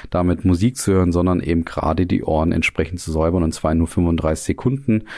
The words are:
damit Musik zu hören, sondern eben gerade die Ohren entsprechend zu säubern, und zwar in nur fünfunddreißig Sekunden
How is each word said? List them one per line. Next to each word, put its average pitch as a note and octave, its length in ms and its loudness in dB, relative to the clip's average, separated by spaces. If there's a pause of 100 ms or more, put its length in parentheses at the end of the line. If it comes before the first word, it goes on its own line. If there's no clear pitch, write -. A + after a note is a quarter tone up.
(100)
damit F2+ 340 0
Musik G2 320 2
zu - 140 -2
hören, F2+ 220 4
sondern F2 260 2
eben E2 260 0
gerade E2 420 -2
die G2 180 -2
Ohren D#2+ 260 0
entsprechend E2 480 -2
zu - 140 -10
säubern, E2 320 2
und D2+ 100 -2
zwar - 160 -2
in E2 80 2
nur E2 80 2
fünfunddreißig E2 600 0
Sekunden A#2+ 580 -2 (140)